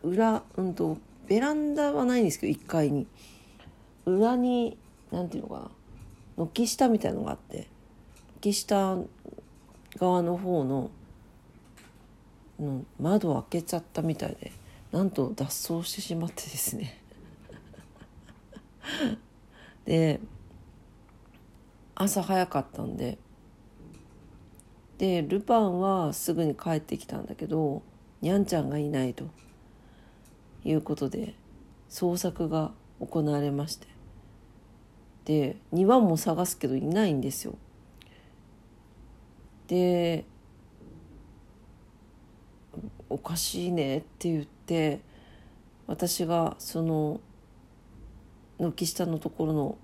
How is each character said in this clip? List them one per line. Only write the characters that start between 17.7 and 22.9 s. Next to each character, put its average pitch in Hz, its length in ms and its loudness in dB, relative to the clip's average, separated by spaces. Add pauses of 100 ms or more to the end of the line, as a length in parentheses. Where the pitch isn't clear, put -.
<laughs> 220 120 -4 (640)
で、 160 360 2 (1800)
朝 196 260 2
早 185 240 2
か - 140 -2
っ - 120 -2
た - 120 -8
ん - 120 -6